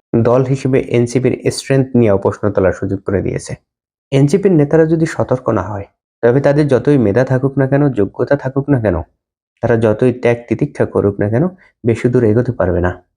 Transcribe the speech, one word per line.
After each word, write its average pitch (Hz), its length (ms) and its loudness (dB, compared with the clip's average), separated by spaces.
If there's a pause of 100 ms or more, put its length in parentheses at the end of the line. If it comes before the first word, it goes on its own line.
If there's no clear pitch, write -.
(160)
দল 120 300 2
হিসেবে 131 340 -2
এনসিপির 120 720 -2
স্ট্রেংথ 135 440 0
নিয়েও 107 220 4
প্রশ্ন 101 340 -2
তোলার 92 200 2
সুযোগ 101 280 -6
করে 95 220 -4
দিয়েছে। - 340 -6 (560)
এনসিপির 147 400 2
নেতারা 160 340 2
যদি 160 200 0
সতর্ক 127 440 -4
না 107 120 0
হয়, 98 240 -8 (360)
তবে 120 200 2
তাদের 143 260 2
যতই 135 300 2
মেধা 113 280 2
থাকুক 131 320 -2
না 135 100 2
কেন, 139 220 2
যোগ্যতা 120 480 -2
থাকুক 139 320 -4
না 131 120 0
কেন, 87 200 0 (600)
তারা 117 160 2
যতই 117 360 2
ত্যাগ 120 240 0 (120)
তিতিক্ষা 113 360 -2
করুক 101 340 -2
না 104 100 -2
কেন, 131 180 0 (380)
বেশি 117 240 0
দূর 120 140 0
এগোতে 117 280 2
পারবে 90 300 -2
না। 90 360 -4